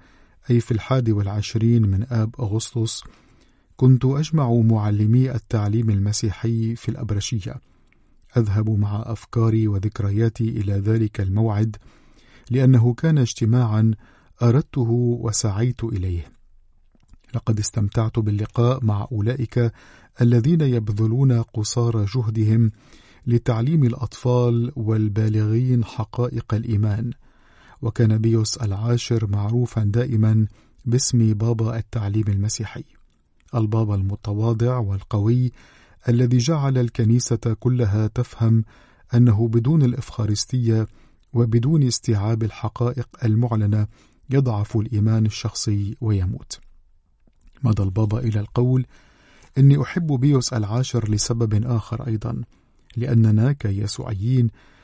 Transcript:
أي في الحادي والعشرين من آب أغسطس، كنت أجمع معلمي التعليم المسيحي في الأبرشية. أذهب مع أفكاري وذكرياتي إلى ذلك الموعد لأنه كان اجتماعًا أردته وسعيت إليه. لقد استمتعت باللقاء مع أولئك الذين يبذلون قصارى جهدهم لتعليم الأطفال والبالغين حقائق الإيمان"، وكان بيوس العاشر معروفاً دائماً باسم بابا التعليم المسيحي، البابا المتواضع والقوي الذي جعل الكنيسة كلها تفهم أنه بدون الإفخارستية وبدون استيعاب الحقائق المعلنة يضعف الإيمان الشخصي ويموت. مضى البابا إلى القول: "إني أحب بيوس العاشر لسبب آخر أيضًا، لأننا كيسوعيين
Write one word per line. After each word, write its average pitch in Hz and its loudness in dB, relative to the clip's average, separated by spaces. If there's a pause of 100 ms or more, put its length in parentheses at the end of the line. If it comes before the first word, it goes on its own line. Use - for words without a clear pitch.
(500)
أي 120 4
في - -4
الحادي 120 -2
والعشرين 107 0
من 98 0
آب 113 -2
أغسطس، 113 -4 (720)
كنت 131 6
أجمع 143 0
معلمي 110 2
التعليم 110 -2
المسيحي 110 -2
في - -12
الأبرشية. 110 -4 (840)
أذهب 107 2
مع 104 0
أفكاري 113 0
وذكرياتي 104 -2
إلى 101 -4
ذلك 107 0
الموعد 104 0 (760)
لأنه 123 6
كان 156 2
اجتماعًا 113 2 (520)
أردته 120 2 (320)
وسعيت 113 -2
إليه. 92 -4 (1040)
لقد 113 -2
استمتعت 110 -2
باللقاء 113 0
مع 104 0
أولئك 117 -2 (480)
الذين 123 4
يبذلون 117 2
قصارى 113 -2
جهدهم 110 2 (560)
لتعليم 120 2
الأطفال 120 0
والبالغين 110 0
حقائق - -6
الإيمان"، 110 0 (720)
وكان 110 2
بيوس 113 0
العاشر 110 -2
معروفاً 107 -2
دائماً 110 2 (380)
باسم 117 2
بابا 113 -2
التعليم 107 -4
المسيحي، 101 -4 (720)
البابا 110 0
المتواضع 107 -2
والقوي 110 -2 (560)
الذي 123 4
جعل 139 0
الكنيسة 117 0
كلها 110 0
تفهم 113 0 (500)
أنه 117 4
بدون 120 2
الإفخارستية 117 -2 (460)
وبدون 117 2
استيعاب 113 0
الحقائق 120 -6 (160)
المعلنة 107 0 (440)
يضعف 120 0
الإيمان 110 0
الشخصي 101 -4
ويموت. 101 -4 (1040)
مضى 107 0
البابا 101 -2
إلى 110 -2
القول: 123 0 (720)
"إني 139 6
أحب 170 -4
بيوس 135 0
العاشر 110 -2
لسبب 107 0
آخر 117 -4
أيضًا، 117 -6 (540)
لأننا 113 4
كيسوعيين 110 -2 (340)